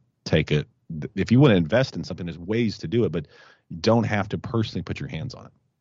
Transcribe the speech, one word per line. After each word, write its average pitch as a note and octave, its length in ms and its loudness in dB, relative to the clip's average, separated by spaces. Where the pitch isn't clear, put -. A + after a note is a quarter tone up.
take D#2+ 280 0
it. D2 160 0
If F#2+ 160 0
you B2 80 8
wanna C3+ 160 8
invest F2+ 400 2
in F2 80 -6
something, F2+ 240 -10
there's D#2+ 120 -10
ways G#2+ 400 -2
to - 80 -10
do A2+ 180 2
it, E2 60 -2
but E2+ 160 -4
you F2 80 -12
don't A2 260 2
have G#2 260 -2
to F#2+ 80 -4
personally G#2+ 460 -4
put - 160 -8
your C#2 100 -8
hands D2 240 -8
on - 140 -18
it. - 40 -20